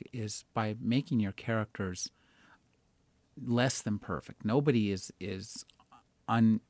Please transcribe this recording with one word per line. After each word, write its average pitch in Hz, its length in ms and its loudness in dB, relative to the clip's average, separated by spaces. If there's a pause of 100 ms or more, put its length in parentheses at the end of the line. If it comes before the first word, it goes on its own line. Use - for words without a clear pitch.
(100)
is 107 440 -8
by 107 260 0
making 127 400 2
your 98 120 2
characters 101 800 -4 (1300)
less 120 380 2
than 104 160 -2
perfect. - 460 -8
Nobody 117 460 4
is, 95 300 -4
is 95 460 -8 (600)
un-, 113 420 4